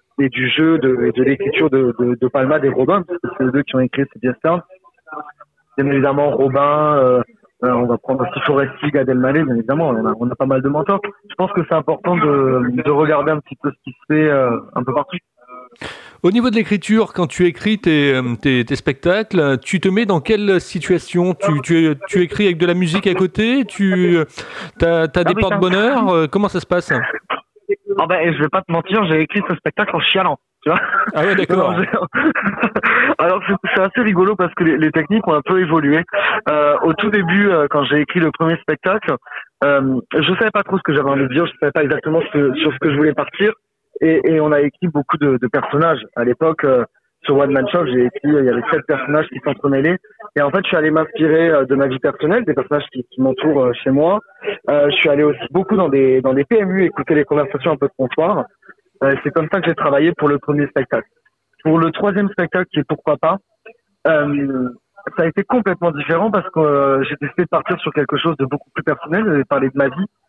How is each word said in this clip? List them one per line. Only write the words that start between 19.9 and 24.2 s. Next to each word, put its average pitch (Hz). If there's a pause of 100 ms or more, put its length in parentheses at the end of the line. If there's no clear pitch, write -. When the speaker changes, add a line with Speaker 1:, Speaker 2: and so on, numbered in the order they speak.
Speaker 2:
dans 185
quelle 202
situation ? 175
Tu, 156
tu, 165 (140)
tu 196
écris 180
avec 180
de 170
la 175
musique 180
à 190
côté ? 214
Tu, 185
euh, 160 (540)